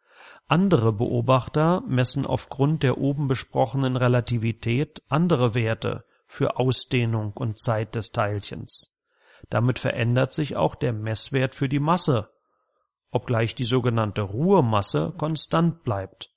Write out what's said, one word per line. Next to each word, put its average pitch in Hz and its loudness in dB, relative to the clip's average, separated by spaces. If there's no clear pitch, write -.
Andere 151 4
Beobachter 131 2
messen 127 0
aufgrund 143 -2
der 127 2
oben 139 0
besprochenen 131 0
Relativität 120 0
andere 139 2
Werte 110 -2
für - -4
Ausdehnung 117 0
und 113 -6
Zeit 110 -2
des 110 -6
Teilchens. - -6
Damit 120 2
verändert 120 0
sich 151 -4
auch 156 0
der 127 -2
Messwert 110 -2
für 139 -2
die 139 0
Masse, 147 0
obgleich 117 0
die 131 -4
sogenannte 113 0
Ruhemasse 143 2
konstant 160 0
bleibt 98 -6